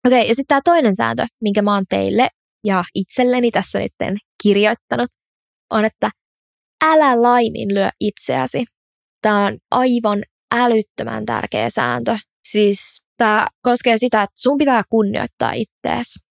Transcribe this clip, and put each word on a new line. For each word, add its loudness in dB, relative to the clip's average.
Okei, 4
ja 2
sit -6
tää 2
toinen 2
sääntö, -2
minkä 0
mä 0
oon -2
teille 0
ja 0
itselleni 0
tässä -4
nytten -6
kirjoittanut, 0
on, 2
että -4
älä 4
laiminlyö 0
itseäsi. -4
Tää 2
on -4
aivan 0
älyttömän -2
tärkeä -4
sääntö. -2
Siis -2
tää 2
koskee 0
sitä, 0
että -8
sun 0
pitää 2
kunnioittaa -2
ittees. -6